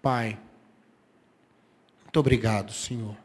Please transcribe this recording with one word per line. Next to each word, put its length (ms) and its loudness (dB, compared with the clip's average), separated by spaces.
Pai, 380 0
muito 140 0
obrigado, 540 2
Senhor. 420 -8